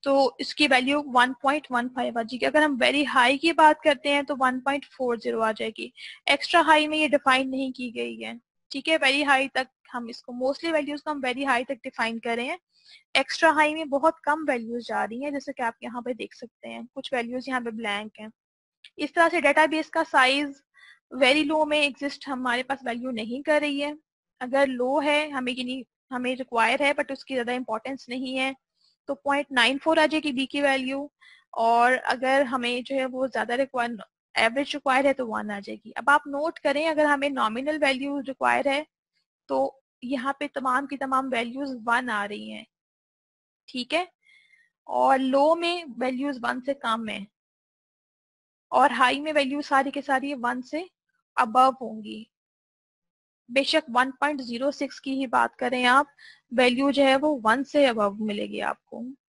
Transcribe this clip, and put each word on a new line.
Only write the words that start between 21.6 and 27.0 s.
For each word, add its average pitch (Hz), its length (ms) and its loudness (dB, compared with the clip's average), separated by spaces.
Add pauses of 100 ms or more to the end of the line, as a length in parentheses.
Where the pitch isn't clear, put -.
में 294 160 0
exist 285 480 -4
हमारे 254 340 -4
पास 262 220 -6
value 240 260 -6
नहीं 233 320 -8
कर 302 180 2
रही 285 200 -2
है। 294 160 -4 (440)
अगर 269 260 2
लो 262 340 0
है, 302 300 0
हमें 254 220 -6
यानी 254 320 -8 (280)
हमें 247 240 -4
require 247 460 0
है 285 120 2
but 285 180 -4